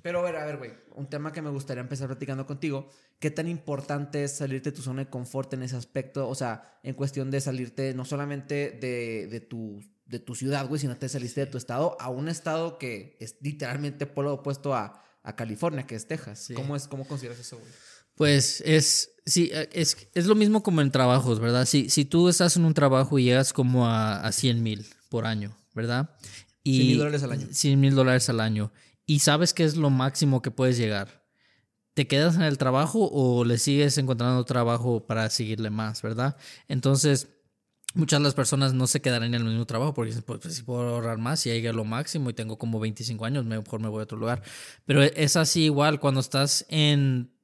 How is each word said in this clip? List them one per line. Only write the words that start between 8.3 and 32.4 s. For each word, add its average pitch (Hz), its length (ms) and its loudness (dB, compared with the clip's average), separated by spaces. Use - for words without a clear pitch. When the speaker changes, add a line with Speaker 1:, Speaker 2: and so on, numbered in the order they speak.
Speaker 1:
de, 117 560 -6
de 113 120 -10
tu, 107 440 -12
de 120 100 -12
tu 120 160 -12
ciudad, 135 340 -4
güey, 143 140 -4
sino 127 160 -6
te 131 120 -8
saliste 127 320 -6
de 135 60 -2
tu 131 120 -10
estado 131 400 -4
a 127 100 -8
un 135 180 -6
estado 165 520 -6
que 120 400 -10
es 110 220 -16
literalmente 143 680 -6
polo 143 260 -4
opuesto 139 420 -4
a, 107 260 -8
a - 120 -12
California, 123 520 -6
que 117 80 -10
es 110 120 -10
Texas. 156 300 -10
Speaker 2:
Sí. - 160 -14
Speaker 1:
¿Cómo 139 220 -6
es, 139 120 -8
cómo 135 200 -12
consideras 127 320 -12
eso, 120 180 -18
güey? 113 140 -20
Speaker 2:
Pues 143 500 4
es, - 480 4
sí, 170 260 2
eh, 156 220 -6
es, - 240 0
es 175 140 2
lo 214 80 8
mismo 214 260 4
como 170 200 4
en 135 100 4
trabajos, 123 480 4
¿verdad? 120 260 2
Si, 135 240 2
si 143 160 2
tú 170 240 6
estás 175 280 4
en 165 80 6
un 160 100 4
trabajo 135 420 4
y 127 60 6
llegas 127 300 4
como 127 340 4
a, 110 320 0
a 107 120 -4
cien 117 300 2
mil 107 240 -4
por 113 160 -4
año, 107 320 -4
¿verdad? 120 380 -2
Y 135 120 2
Speaker 1:
Cien 131 140 6
mil - 100 6
dólares 147 240 0
al 123 80 -6
año. - 200 -6
Speaker 2:
Cien 139 280 4
mil 135 160 6
dólares 127 340 4
al 117 100 0
año 107 320 0
y 147 120 4
sabes 156 340 4
que 170 100 0
es 156 140 2
lo 147 140 4
máximo 135 500 2
que - 100 -4
puedes 127 260 2
llegar, 107 460 -2
¿te 139 140 0
quedas 156 280 4
en 170 60 4